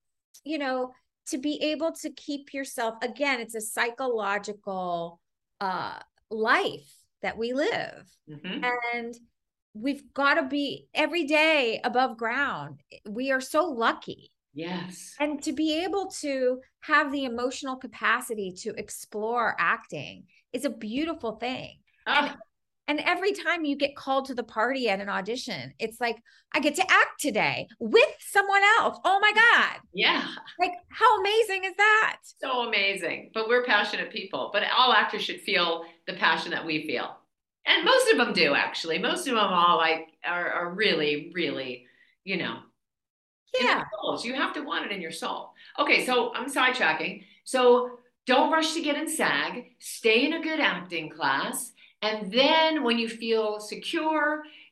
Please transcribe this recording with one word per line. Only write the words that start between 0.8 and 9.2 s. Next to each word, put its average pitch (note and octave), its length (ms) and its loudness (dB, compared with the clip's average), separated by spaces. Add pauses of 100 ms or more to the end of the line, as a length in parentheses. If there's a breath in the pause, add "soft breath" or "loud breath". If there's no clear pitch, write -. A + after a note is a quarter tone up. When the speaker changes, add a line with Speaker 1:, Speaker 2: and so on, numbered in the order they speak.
Speaker 1:
to D4+ 100 -4
be D4 240 -4
able D4+ 300 -2
to D#4 180 -10
keep - 420 -10
yourself, B3+ 500 -6
again, B3+ 380 -2
it's A3+ 140 -10
a A3+ 80 -8
psychological, G3+ 1600 -4 (400)
uh, F3 400 -4 (300)
life A#3 640 0 (300)
that F#3+ 160 -6
we A#3 140 -2
live. C#4 520 -2 (240)
Speaker 2:
Mm-hmm. F3+ 360 -8 (300)
Speaker 1:
And A#3 200 -8 (600)